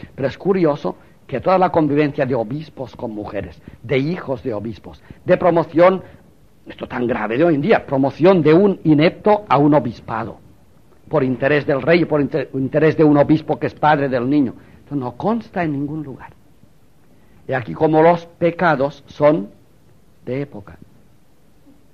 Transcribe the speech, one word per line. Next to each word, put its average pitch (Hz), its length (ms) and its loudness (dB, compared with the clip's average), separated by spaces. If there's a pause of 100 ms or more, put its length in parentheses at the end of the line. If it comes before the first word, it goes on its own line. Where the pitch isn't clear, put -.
(160)
Pero 131 140 -4
es - 80 -10
curioso 180 580 0 (320)
que 120 140 -6
toda 185 160 2
la 180 140 2
convivencia 147 540 0
de 127 100 -2
obispos 127 600 -8
con 117 160 -10
mujeres, 98 500 -12 (200)
de 131 160 -4
hijos 139 460 -6
de 123 100 -6
obispos, 104 500 -12 (220)
de 180 100 2
promoción, 175 680 2 (640)
esto - 220 -16
tan 123 200 -6
grave 110 300 -4
de 156 60 2
hoy 170 120 2
en 139 60 -2
día, 190 240 0
promoción 143 560 2
de 151 120 4
un 190 320 4
inepto 175 640 2
a 127 80 4
un 147 160 4
obispado, 113 640 -4 (720)
por 151 120 0
interés 135 440 0
del 139 160 -2
rey 165 220 2
y - 20 0
por 151 160 0
inter-, 135 320 -4
interés 143 420 0
de 160 80 4
un 147 140 6
obispo 151 420 2
que 151 80 -4
es - 60 -8
padre 147 340 0
del 127 220 -2
niño. 143 240 0 (260)
Esto - 160 -12
no 123 220 -8
consta 196 460 -4
en 156 100 -4
ningún 147 300 -8
lugar. - 280 -16 (1120)
Y 123 60 -10
aquí 131 220 -6
como 156 280 2
los 170 240 4
pecados 160 840 -2
son 160 420 0 (760)
de 131 160 -6
época. 101 360 -16 (1160)